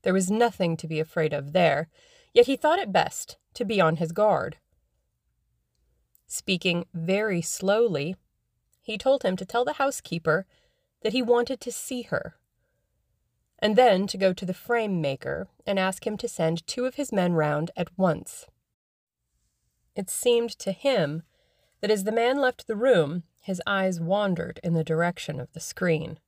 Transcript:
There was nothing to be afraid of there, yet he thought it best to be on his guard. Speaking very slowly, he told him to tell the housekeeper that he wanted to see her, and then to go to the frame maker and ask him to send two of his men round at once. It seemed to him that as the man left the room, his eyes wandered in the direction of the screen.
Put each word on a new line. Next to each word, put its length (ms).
There 140
was 160
nothing 480
to 80
be 120
afraid 360
of 180
there, 380
yet 140
he 100
thought 220
it 120
best 460
to 140
be 160
on 140
his 160
guard. 440
Speaking 680
very 480
slowly, 760
he 160
told 280
him 120
to 80
tell 220
the 80
housekeeper 720
that 100
he 80
wanted 400
to 100
see 340
her, 320
and 180
then 300
to 100
go 160
to 140
the 80
frame 480
maker 460
and 120
ask 280
him 100
to 120
send 380
two 200
of 80
his 180
men 220
round 420
at 220
once. 480
It 120
seemed 420
to 100
him 540
that 100
as 140
the 80
man 260
left 300
the 80
room, 480
his 240
eyes 340
wandered 600
in 100
the 120
direction 560
of 120
the 80
screen. 680